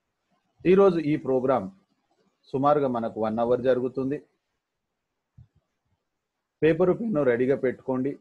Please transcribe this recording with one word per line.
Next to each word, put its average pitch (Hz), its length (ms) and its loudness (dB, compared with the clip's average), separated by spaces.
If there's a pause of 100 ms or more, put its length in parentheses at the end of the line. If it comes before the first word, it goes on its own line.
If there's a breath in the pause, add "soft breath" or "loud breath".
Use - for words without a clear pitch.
(720)
ఈరోజు 190 260 6 (140)
ఈ 151 40 -2 (120)
ప్రోగ్రామ్ 127 380 0 (840)
సుమారుగా 143 460 0
మనకు 113 280 -6
వన్ 110 200 -4
అవర్ 120 240 0
జరుగుతుంది. 131 500 -2 (2500)
పేపరు, 165 360 2
పెన్ను 202 320 -4
రెడీగా 127 340 0
పెట్టుకోండి, 127 580 -4